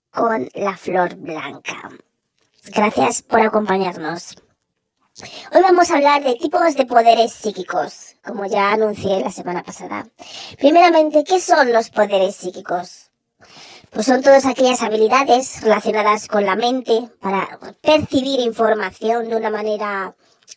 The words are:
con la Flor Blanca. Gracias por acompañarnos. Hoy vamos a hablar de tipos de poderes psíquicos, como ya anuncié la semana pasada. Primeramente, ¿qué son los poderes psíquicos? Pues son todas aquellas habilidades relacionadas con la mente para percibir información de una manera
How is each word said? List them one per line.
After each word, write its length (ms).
con 460
la 200
Flor 380
Blanca. 800
Gracias 480
por 200
acompañarnos. 920
Hoy 80
vamos 300
a 60
hablar 260
de 100
tipos 400
de 140
poderes 440
psíquicos, 840
como 220
ya 240
anuncié 480
la 120
semana 300
pasada. 460
Primeramente, 640
¿qué 160
son 320
los 200
poderes 440
psíquicos? 760
Pues 160
son 160
todas 240
aquellas 340
habilidades 800
relacionadas 680
con 160
la 120
mente 520
para 380
percibir 580
información 920
de 60
una 160
manera 640